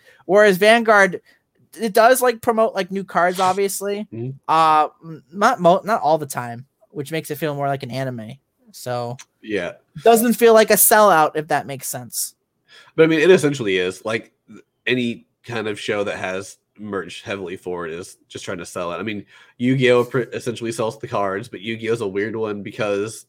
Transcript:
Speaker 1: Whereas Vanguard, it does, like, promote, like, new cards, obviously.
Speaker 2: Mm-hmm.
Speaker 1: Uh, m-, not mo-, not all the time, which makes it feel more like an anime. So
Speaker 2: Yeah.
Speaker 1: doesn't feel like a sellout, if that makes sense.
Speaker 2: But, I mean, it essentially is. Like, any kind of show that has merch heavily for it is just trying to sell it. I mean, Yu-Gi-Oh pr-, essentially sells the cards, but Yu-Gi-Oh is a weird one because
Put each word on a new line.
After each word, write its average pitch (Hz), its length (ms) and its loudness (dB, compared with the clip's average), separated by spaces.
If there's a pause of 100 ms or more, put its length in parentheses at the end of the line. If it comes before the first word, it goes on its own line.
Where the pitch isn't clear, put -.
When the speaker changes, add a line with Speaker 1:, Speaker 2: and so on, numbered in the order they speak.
(240)
Speaker 1:
Whereas 202 320 6
Vanguard, 208 640 4 (580)
it 214 140 -4
does, 240 300 6
like, 240 180 0
promote, 220 340 0
like, 190 160 -4
new 190 140 -6
cards, 180 340 0
obviously. 196 760 -2
Speaker 2:
Mm-hmm. 117 180 -8 (180)
Speaker 1:
Uh, 156 400 4 (160)
m-, 160 180 -16 (100)
not 202 280 2
mo-, 180 240 4
not 214 160 -2
all 151 180 2
the 151 80 -6
time, 123 400 -10 (240)
which 143 220 -10
makes 160 180 -6
it 147 60 -6
feel 147 180 -4
more 139 140 -4
like 139 140 -4
an 127 80 -10
anime. 123 420 -8 (400)
So 120 460 -8 (240)
Speaker 2:
Yeah. 98 320 -6 (280)
Speaker 1:
doesn't 233 300 4
feel 226 220 6
like 220 160 6
a 214 40 6
sellout, 190 640 6
if 156 120 -6
that 143 180 -2
makes 135 220 -10
sense. - 460 -10 (640)
Speaker 2:
But, 160 80 6
I - 20 4
mean, 160 140 2
it 170 100 4
essentially 143 460 2
is. 92 280 -4
Like, 110 280 -6 (540)
any 120 400 -4 (180)
kind 113 240 -8
of 104 100 -8
show 104 260 -4
that 87 140 -6
has 95 400 -8 (180)
merch 101 460 -10
heavily 98 340 -10
for 87 300 -10
it 80 60 -10
is 87 240 -14 (120)
just - 160 -16
trying 98 140 -10
to 85 80 -12
sell 87 260 -8
it. 85 40 -8
I 87 80 -10
mean, 104 200 -10 (340)
Yu-Gi-Oh 123 480 2
pr-, 131 120 -4 (140)
essentially 117 400 -8
sells 113 260 -6
the - 80 -14
cards, 101 420 -4
but 92 120 -16
Yu-Gi-Oh 113 320 -6
is 117 80 -4
a 104 80 -4
weird 101 260 -4
one 104 300 -6
because 104 640 -6